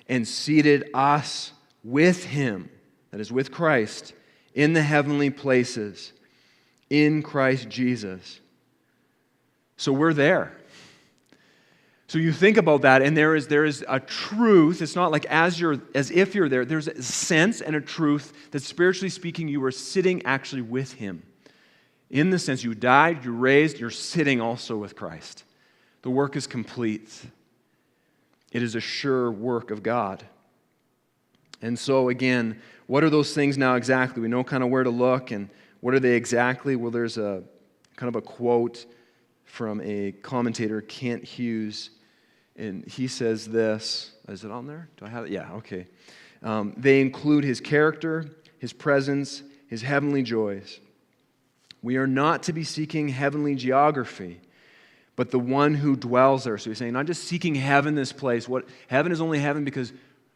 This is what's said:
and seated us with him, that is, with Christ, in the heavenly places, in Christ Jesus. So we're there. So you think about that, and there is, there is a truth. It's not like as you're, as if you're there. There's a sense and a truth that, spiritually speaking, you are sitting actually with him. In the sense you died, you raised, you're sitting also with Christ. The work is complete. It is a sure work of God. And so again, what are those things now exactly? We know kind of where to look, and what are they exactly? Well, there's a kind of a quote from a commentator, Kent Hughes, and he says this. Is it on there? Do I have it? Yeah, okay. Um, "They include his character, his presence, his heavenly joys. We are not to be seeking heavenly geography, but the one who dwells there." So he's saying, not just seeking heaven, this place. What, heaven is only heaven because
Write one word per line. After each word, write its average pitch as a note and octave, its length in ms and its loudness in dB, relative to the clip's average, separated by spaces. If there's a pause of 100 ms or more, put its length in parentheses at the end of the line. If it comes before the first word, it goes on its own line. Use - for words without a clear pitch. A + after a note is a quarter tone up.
and B2 180 -2
seated D3 680 2
us C#3+ 600 0 (320)
with D#3 400 4
him, A#2 440 -4 (440)
that G2+ 80 -10
is, G#2 100 -10
with C3+ 220 -2
Christ, C#3+ 600 0 (440)
in D3+ 160 4
the D#3+ 100 4
heavenly C#3+ 480 2
places, B2 840 -2 (760)
in D3+ 320 4
Christ C3 460 0
Jesus. G#2 720 -4 (1400)
So - 160 0
we're D#3 220 2
there. C#3+ 380 2 (1600)
So D#3+ 100 -2
you E3 140 2
think G3+ 240 6
about D#3+ 260 6
that, C3+ 200 8
and D3 140 2
there D#3 200 4
is, C3+ 100 -2
there D3 180 2
is C#3+ 220 -2
a C3 140 -2
truth. F#3 800 4
It's D#3 140 -6
not F3 160 2
like D3 140 0
as E3 340 2
you're, D#3 200 0 (140)
as C3+ 160 0
if F#3+ 240 2
you're F3+ 140 2
there. B2+ 160 2
There's D#3 240 -4
a - 160 -8
sense F3 560 0
and D#3 160 -4
a D3+ 40 -2
truth D3 520 -2 (180)
that, - 140 -6
spiritually F#3 460 0
speaking, E3 360 -8
you C#3+ 160 -4
are B2+ 80 0
sitting F#3 560 -2
actually C3 360 -2
with B2+ 320 -6
him. F#2+ 280 -10 (880)
In D3+ 200 2
the F3+ 80 2
sense C3+ 240 -4
you A#2 120 -4
died, C3+ 500 4
you A#2+ 80 -6
raised, C#3 460 4
you're A#2 120 -8
sitting C#3 500 0
also A#2 360 -4
with G#2 180 -8
Christ. - 500 -14 (580)
The C3 80 -4
work C#3 260 0
is C3+ 100 -6
complete. A2+ 760 -6 (1300)
It A#2+ 100 -2
is A2+ 120 -4
a A2+ 60 -4
sure B2+ 500 -2
work A2+ 400 -4
of G#2 120 -8
God. G#2+ 420 -2 (1400)
And A#2 180 -4
so C3+ 300 2
again, B2 520 0 (260)
what C#3 160 2
are D#3+ 80 4
those D3 240 2
things C#3+ 240 0
now C3 160 4
exactly? B2+ 480 0
We A2+ 60 -2
know B2 160 0
kind C3 180 -4
of B2 80 0
where B2+ 140 2
to B2+ 60 0
look, B2+ 420 0
and G2+ 180 -8 (300)
what B2 140 0
are C3+ 60 4
they B2 140 4
exactly? B2 640 0
Well, A#2 160 -4
there's A#2 260 -4
a G2+ 240 -4 (540)
kind B2 120 -8
of A#2 80 -4
a G#2 60 -4
quote A#2+ 640 0 (580)
from G#2+ 360 -8
a G2+ 320 -4
commentator, A#2 680 -4
Kent A#2 420 -8
Hughes, A2 640 -8 (680)
and G2 300 -10
he C3 220 -8
says A2+ 380 -4
this. A2 680 -2 (160)
Is G2 160 -16
it G#2 60 -14
on A#2+ 160 -14
there? D3+ 300 -18
Do G2+ 100 -18
I - 20 -14
have A#2 180 -12
it? D#2+ 40 -10
Yeah, F2+ 240 -8
okay. G2 320 -12 (560)
Um, G#2+ 340 -4
"They C3+ 240 4
include C#3+ 420 2
his C3 180 -2
character, D#3 720 0 (280)
his B2 140 -12
presence, C#3 720 -2 (240)
his A2+ 160 -10
heavenly C#3+ 400 0
joys. G#2+ 560 -4 (1040)
We B2 140 -2
are C3+ 100 0
not C#3 380 2
to F3 80 -4
be D#3+ 120 -6
seeking D3+ 440 -4
heavenly C#3+ 460 -2
geography, B2+ 840 0 (760)
but B2 160 -4
the B2+ 80 2
one C#3 360 2
who C#3+ 220 0
dwells B2+ 480 4
there." A2 140 -4
So A2 120 -10
he's A2 80 -10
saying, A#2+ 140 -6
not C3+ 140 -2
just E3+ 180 -6
seeking E3+ 300 -4
heaven, C#3+ 400 2
this C3+ 180 -2
place. A#2+ 360 -2
What, B2+ 180 -4 (220)
heaven D#3+ 240 2
is D#3+ 80 -2
only D#3+ 180 -2
heaven D3 260 -2
because C3 280 -6 (440)